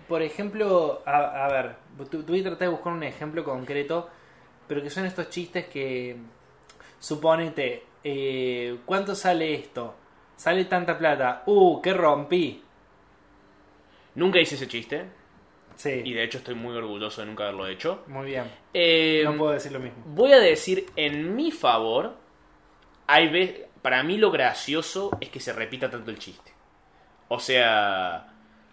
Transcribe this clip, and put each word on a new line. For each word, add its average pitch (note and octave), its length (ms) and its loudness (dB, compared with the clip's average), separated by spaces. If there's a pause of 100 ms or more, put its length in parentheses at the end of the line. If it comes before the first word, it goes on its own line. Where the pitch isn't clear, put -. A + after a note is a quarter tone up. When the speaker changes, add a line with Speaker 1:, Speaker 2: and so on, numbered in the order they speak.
Speaker 1:
Por E3 140 -2
ejemplo, F#3 840 0
a, C#3+ 380 -2
a C#3 60 0
ver, B2 240 -2 (340)
tu-, D#3 120 -8
tú - 60 -14
voy F3+ 140 -2
a - 20 -4
tratar E3+ 160 -6
de F3+ 80 0
buscar E3+ 260 -4
un E3 100 -8
ejemplo D3+ 400 -8
concreto, C#3+ 680 -6 (580)
pero C#3+ 160 -4
que C#3+ 80 -10
son F#3+ 140 -4
estos F3+ 240 -6
chistes F3 360 -6
que, B2+ 500 -6 (840)
suponete, D3+ 840 0 (200)
eh, B2+ 840 -4
¿cuánto G3 300 -2
sale D#3+ 400 0
esto? A#2 400 -10 (400)
Sale F#3 300 0
tanta E3+ 320 0
plata. C3+ 500 2
Uh, F#3+ 340 6
¿qué F#3+ 120 0
rompí? D3+ 680 2 (1500)
Speaker 2:
Nunca F3+ 240 4
hice D#3 160 2
ese C3 120 -6
chiste. C#3+ 380 -8 (720)
Speaker 1:
Sí. C3 300 -4
Speaker 2:
Y B2+ 80 -6
de A2+ 100 -2
hecho A2+ 140 -4
estoy B2 180 -10
muy A#2 200 -8
orgulloso G#2+ 460 -6
de G#2 60 -10
nunca G#2+ 180 -8
haberlo G2 220 -6
hecho. D3+ 400 -6
Speaker 1:
Muy C3+ 200 -10
bien. C3 180 -6 (280)
Speaker 2:
Eh, D#3+ 520 4
Speaker 1:
No D3+ 100 0
puedo D3+ 180 2
decir C#3 180 -6
lo C3+ 80 -8
mismo. A#2+ 260 -12
Speaker 2:
voy G3 260 4
a C4+ 80 12
decir, F#3 460 4 (100)
en D3+ 400 -2
mi D4+ 160 -2
favor, A#2+ 640 2 (920)
hay D#3+ 220 8
ve-, F#3 380 -2 (140)
para B2+ 220 2
mí F3 140 0
lo G#3+ 140 6
gracioso D#3 880 -2
es - 100 -12
que C3 100 -12
se B2 140 -8
repita A2+ 360 -6
tanto A2+ 220 -10
el G#2+ 80 -12
chiste. - 320 -20 (760)
O B2 120 -4
sea, G#2 880 2 (460)